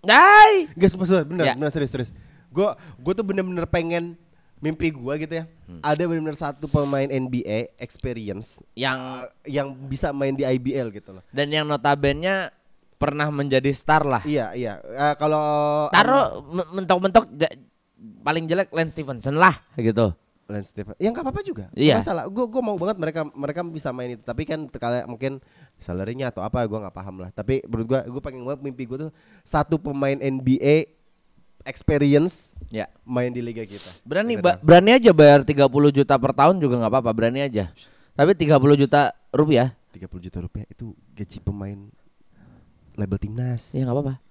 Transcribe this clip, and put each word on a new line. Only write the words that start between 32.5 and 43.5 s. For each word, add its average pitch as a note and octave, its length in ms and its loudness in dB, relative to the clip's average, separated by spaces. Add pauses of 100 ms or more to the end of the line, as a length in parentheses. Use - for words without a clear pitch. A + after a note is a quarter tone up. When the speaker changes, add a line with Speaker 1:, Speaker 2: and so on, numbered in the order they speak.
Speaker 1:
Ya. A2 240 -10 (100)
Speaker 2:
main B2 280 -4
di B2 100 -8
liga A#2 240 -8
kita. G2 240 -16 (140)
Speaker 1:
Berani, G#3+ 340 -2
Speaker 2:
Gitu G3+ 80 -6
Speaker 1:
ba-, F3 140 4
Speaker 2:
dah. - 40 -16
Speaker 1:
berani F3 320 8
aja A#3 180 8
bayar D3 320 10
tiga C#3 220 2
puluh C#3+ 240 4
juta C#3 260 2
per C3 180 0
tahun D#3+ 240 6
juga C3+ 200 0
nggak A2+ 160 0
apa-apa, A#2 200 0
berani A#2 280 0
aja. G#2+ 300 -4 (400)
Tapi D#3 220 2
tiga D#3 220 2
puluh C#3+ 200 6
juta C#3 360 2 (180)
rupiah. C3 420 2 (180)
Speaker 2:
Tiga F2+ 160 -18
puluh F2+ 160 -16
juta F2+ 180 -12
rupiah G2+ 280 -12
itu A2 240 -16 (200)
gaji - 280 -16
pemain G2+ 400 -8 (1120)
label G2 240 -6
timnas. A#2+ 540 -8